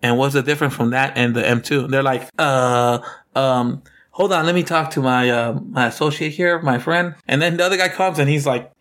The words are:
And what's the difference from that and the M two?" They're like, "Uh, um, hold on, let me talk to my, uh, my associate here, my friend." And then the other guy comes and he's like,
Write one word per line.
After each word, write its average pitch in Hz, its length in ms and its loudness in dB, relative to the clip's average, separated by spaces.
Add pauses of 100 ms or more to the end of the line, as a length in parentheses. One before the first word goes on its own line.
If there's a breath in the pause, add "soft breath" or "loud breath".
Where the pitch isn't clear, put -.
And 120 160 2
what's 135 160 2
the 139 100 2
difference 147 320 0
from 120 160 0
that 135 240 0
and 123 200 2
the 113 120 0
M 120 140 2
two?" 135 260 -2
They're 135 160 0
like, 127 240 -2 (100)
"Uh, 123 640 2 (360 loud breath)
um, 127 460 0 (300 soft breath)
hold 190 220 0
on, 160 120 0
let 170 100 2
me 180 80 2
talk 156 280 -2
to 143 100 -2
my, 127 280 2
uh, 117 280 0 (120)
my 123 180 0
associate 151 460 -4
here, 175 280 0
my 135 180 0
friend." 170 360 -2 (120)
And 139 140 0
then 170 160 0
the 175 80 2
other 190 120 0
guy 180 120 0
comes 180 300 -2
and 139 100 2
he's 147 160 0
like, 127 360 -2